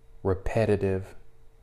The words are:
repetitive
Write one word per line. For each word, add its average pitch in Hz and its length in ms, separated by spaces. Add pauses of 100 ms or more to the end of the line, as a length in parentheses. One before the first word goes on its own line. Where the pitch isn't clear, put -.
(220)
repetitive 95 920 (480)